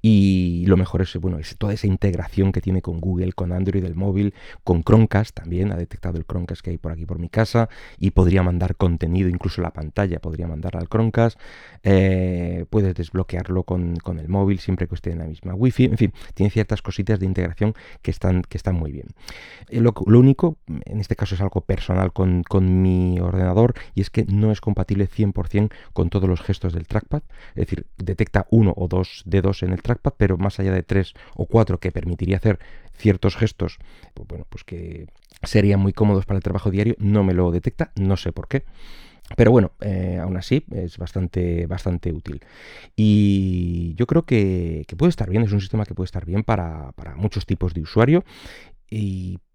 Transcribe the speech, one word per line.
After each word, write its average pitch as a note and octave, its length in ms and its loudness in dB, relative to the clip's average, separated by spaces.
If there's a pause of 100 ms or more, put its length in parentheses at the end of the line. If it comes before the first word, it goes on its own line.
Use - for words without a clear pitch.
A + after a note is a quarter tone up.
Y F#2+ 640 4
lo F#2 100 8
mejor F#2 240 0
es, F2+ 140 -4
bueno, F2 240 -4
es - 180 -14
toda G#2 160 -2
esa G#2+ 140 -2
integración F#2+ 640 0
que F2 100 -2
tiene F#2 200 -2
con E2 200 -6
Google, F#2 320 -2
con F2 180 -4
Android, F#2 320 0
el F2 120 -6
móvil, G2 380 0 (300)
con E2+ 200 2
Chromecast A2 520 4
también, F2+ 380 -4
ha - 20 -4
detectado E2+ 420 -8
el D#2+ 80 -6
Chromecast E2+ 360 -8
que - 80 -10
hay E2+ 80 -6
por E2 140 -8
aquí E2 140 -10
por E2+ 140 -8
mi E2+ 80 -8
casa A2 400 0 (320)
y F#2+ 120 2
podría F2+ 320 4
mandar F2 340 0
contenido, F2+ 500 0
incluso F2+ 340 -4
la E2+ 100 -4
pantalla E2 480 -4
podría E2+ 280 -8
mandarla E2+ 320 -8
al F2 80 -8
Chromecast. A2+ 520 2 (440)
Eh, F#2 840 2
puedes G2 240 2
desbloquearlo F2+ 680 -4
con, F2 340 -2
con E2 220 -8
el D#2 100 -10
móvil G2 300 2
siempre F#2 280 -2
que F2 80 -8
esté - 160 -8
en E2+ 80 -6
la E2 60 -8
misma F2+ 300 -10
Wi-Fi. B2 300 2
En - 120 0
fin, - 160 2 (220)
tiene G2+ 160 2
ciertas G#2+ 300 -2
cositas G#2 380 -2
de F#2+ 60 -2
integración F#2 480 -2 (300)
que - 80 -2
están, F2+ 320 0
que - 140 -10
están F#2 180 -2
muy D#2 160 -4
bien. C#2 160 -12 (640)
Eh, A#2 120 -2
lo, A#2 120 4 (120)
lo A2+ 140 10
único, C3+ 480 4
en - 340 -8
este - 140 -2
caso F#2 200 -4
es F2+ 60 -4
algo G2 200 0
personal F#2 520 0
con, F2+ 300 2
con F#2 400 2
mi F2+ 360 2
ordenador, F#2 540 2 (220)
y F#2+ 60 0
es - 100 -2
que - 140 0
no G#2 260 2
es G#2 100 -2
compatible G2 460 0
cien G2+ 260 -2
por E2+ 160 -4
cien G#2 220 0 (220)
con E2+ 160 0
todos F#2+ 200 2
los F2 120 0
gestos F#2 320 -4
del E2 140 -6
trackpad. - 360 -4 (260)
Es - 160 -2
decir, - 220 -8 (100)
detecta F#2+ 520 -2
uno G#2+ 280 6
o F2 100 -2
dos F#2 380 -4
dedos G2 380 2
en F#2 80 -2
el F#2 100 -4
trackpad, - 360 -2
pero F#2+ 200 2
más G2 220 -2
allá G2 120 0
de F#2 120 0
tres G2 300 0 (200)
o - 140 -6
cuatro G#2+ 320 4
que F#2 120 -4
permitiría F2+ 460 -2
hacer G#2+ 220 2 (340)
ciertos G2+ 420 2
gestos, - 440 -4 (340)
pues - 140 -14
bueno, E2 220 -12
pues - 140 -14
que E2+ 440 -14 (340)
serían G2+ 380 4
muy G2 140 2
cómodos G2+ 320 2
para G2 120 -2
el F#2 60 -4
trabajo F#2+ 260 -2
diario, G#2 300 0
no G#2 240 4
me F#2 100 4
lo F2+ 160 4
detecta, - 460 -2
no G2 220 0
sé E2+ 160 -6
por - 160 -10
qué. - 160 -4 (680)
Pero A2+ 160 8
bueno, A2 280 6
eh, F#2 420 -4
aún F#2 160 -4
así B2+ 320 -2
es F2+ 300 -10
bastante, F2 680 -4
bastante F2+ 460 -4
útil. - 300 -10 (540)
Y F#2+ 1000 2
yo - 100 0
creo E3 200 2
que, F2+ 600 0
que - 80 -12
puede D3+ 140 2
estar F2+ 200 -2
bien, G#2+ 120 2
es G#2 120 0
un G2+ 80 2
sistema G#2 240 -4
que - 100 -12
puede F#2 100 -4
estar E2 200 -10
bien F#2+ 180 -2
para, E2 480 -4
para C2 240 -16
muchos F#2+ 320 -4
tipos F2 260 -2
de D#2+ 80 -6
usuario B2+ 440 4 (640)
y F#2+ 480 -6 (160)